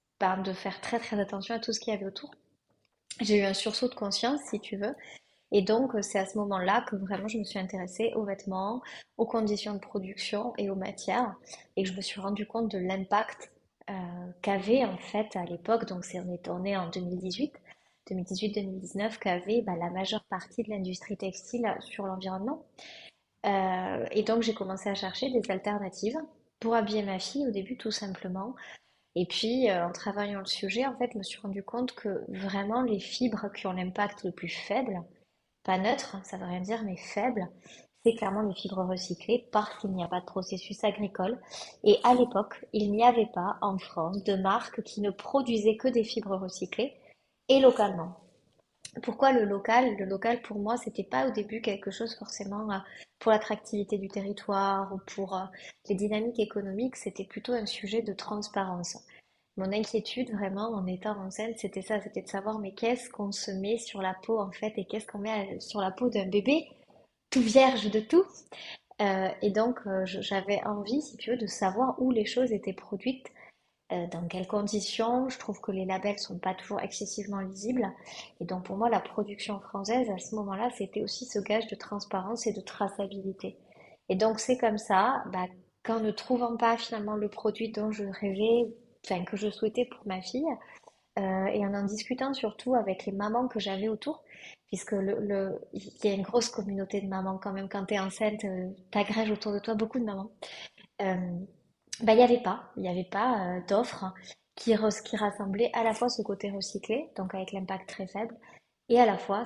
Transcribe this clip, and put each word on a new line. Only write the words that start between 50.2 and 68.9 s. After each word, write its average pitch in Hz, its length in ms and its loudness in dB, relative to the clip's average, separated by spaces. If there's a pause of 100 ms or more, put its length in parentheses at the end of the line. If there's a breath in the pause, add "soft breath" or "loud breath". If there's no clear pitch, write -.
pour 208 180 -8
moi, 214 160 0
c'était 214 300 -4
pas 262 220 2
au 254 40 0
début 214 300 -4
quelque 202 300 -2
chose 226 240 -6
forcément, 208 560 -8
euh, 196 60 -2 (420 loud breath)
pour 226 120 6
l'attractivité 214 640 2
du 190 120 -6
territoire 196 840 0
ou 190 60 -4 (160)
pour, 190 220 -4
euh, 190 80 -4 (420 loud breath)
les 208 80 2
dynamiques 214 440 0
économiques, 208 580 -2
c'était - 260 -8
plutôt 214 300 -6
un 226 120 -2
sujet 208 360 -4
de 220 100 -2
transparence. 190 840 -4 (580 soft breath)
Mon 190 160 -2
inquiétude, 226 600 -2
vraiment, 202 400 -2
en 190 140 -2
étant 185 300 -2
enceinte, 214 400 -6
c'était 196 240 -6
ça, 202 200 0
c'était 190 200 -6
de - 60 -10
savoir, 208 320 -4
mais 196 140 -6
qu'est-ce 240 360 0
qu'on 202 220 -4
se - 200 -6
met 196 260 0
sur 214 240 -6
la 185 120 0 (120)
peau, 226 140 2
en 196 120 -2
fait, 214 240 -4
et 190 100 -4
qu'est-ce 214 220 -6
qu'on 208 120 -10
met 208 120 -4
à, 196 300 -4
sur - 180 -6
la 190 120 0
peau 247 180 0
d'un 208 180 0
bébé 208 400 4 (640)
tout 262 100 6
vierge 233 480 8
de 214 100 2
tout ? 339 260 6 (760 loud breath)